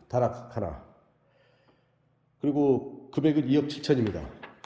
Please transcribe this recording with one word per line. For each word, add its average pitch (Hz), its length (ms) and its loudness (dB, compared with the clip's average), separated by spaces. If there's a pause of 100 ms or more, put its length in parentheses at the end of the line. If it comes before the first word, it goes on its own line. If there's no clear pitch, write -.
다락 - 460 -2
하나. 90 260 -6 (1600)
그리고 143 720 0
금액은 147 380 2
이억 147 200 4
칠천입니다. 110 540 0 (440)